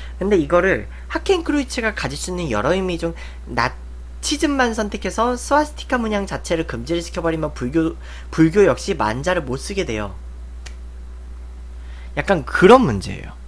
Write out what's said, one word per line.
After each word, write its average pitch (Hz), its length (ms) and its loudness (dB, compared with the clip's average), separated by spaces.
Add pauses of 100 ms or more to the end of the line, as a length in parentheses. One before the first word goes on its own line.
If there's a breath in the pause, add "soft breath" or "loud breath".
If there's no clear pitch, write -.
(160 loud breath)
근데 196 200 4
이거를 170 520 4 (180 loud breath)
하켄크로이츠가 294 880 0
가질 139 220 -4
수 - 140 -6
있는 175 200 -2
여러 113 220 2
의미 185 240 0
중 165 160 -2 (320 loud breath)
나치즘만 247 1300 0
선택해서 226 640 -2
스와스티카 285 600 0
문양 214 280 0
자체를 160 420 -2
금지를 131 340 -2
시켜버리면 165 520 -2
불교, 160 420 0 (360 loud breath)
불교 165 340 6
역시 165 300 4
만자를 139 480 0
못 127 140 -4
쓰게 190 280 -4
돼요. 107 300 -4 (2000 loud breath)
약간 156 260 2
그런 226 380 8
문제예요. 98 500 -2 (160)